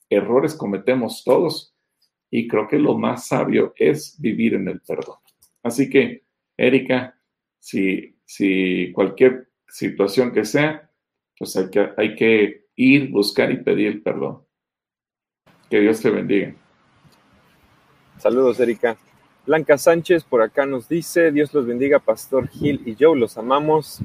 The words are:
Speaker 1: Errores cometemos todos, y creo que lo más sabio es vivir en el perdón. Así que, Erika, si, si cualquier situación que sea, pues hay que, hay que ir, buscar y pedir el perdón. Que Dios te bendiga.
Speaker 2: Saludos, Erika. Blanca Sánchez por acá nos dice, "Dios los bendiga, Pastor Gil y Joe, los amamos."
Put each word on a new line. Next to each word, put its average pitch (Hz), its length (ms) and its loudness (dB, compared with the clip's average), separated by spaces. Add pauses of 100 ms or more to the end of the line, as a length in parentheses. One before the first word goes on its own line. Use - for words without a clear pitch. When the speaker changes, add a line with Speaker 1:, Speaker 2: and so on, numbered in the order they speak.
Speaker 1:
Errores 113 460 0
cometemos 110 680 -4
todos, - 520 -2 (560)
y 117 160 -2
creo 107 200 -2
que 147 120 0
lo 135 180 2
más 117 300 -4
sabio - 500 0
es - 420 0
vivir 113 360 -2
en 95 120 -4
el 92 140 -8
perdón. - 360 -10 (460)
Así 131 260 -2
que, 120 340 0 (320)
Erika, 123 640 0 (400)
si, - 560 -4 (100)
si 92 680 -2
cualquier 127 560 0 (180)
situación 104 640 -2
que 104 140 -2
sea, 151 440 -2 (480)
pues - 200 -12
hay 92 120 -2
que, 101 280 0
hay 110 180 -2
que 110 500 2 (100)
ir, 131 340 4
buscar 127 420 0
y 123 60 -2
pedir 104 300 -2
el 101 140 -6
perdón. - 420 -6 (1300)
Que 104 120 2
Dios 110 180 4
te 120 100 0
bendiga. 98 440 -2 (1600)
Speaker 2:
Saludos, 120 420 2
Erika. 117 380 0 (480)
Blanca 147 320 2
Sánchez 170 460 2
por 120 180 2
acá 139 240 0
nos 131 240 -6
dice, 165 420 0
"Dios 147 220 0
los 139 120 0
bendiga, 131 340 0
Pastor - 500 -2
Gil 143 360 -4
y 110 140 -8
Joe, 156 180 6
los 113 200 -2
amamos." 147 680 -2